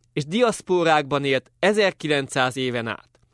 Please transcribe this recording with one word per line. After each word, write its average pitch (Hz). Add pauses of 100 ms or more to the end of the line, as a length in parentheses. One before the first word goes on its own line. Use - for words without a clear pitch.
(120)
és 143
diaszpórákban 160
élt 135
ezerkilencszáz 151
éven 123
át. - (260)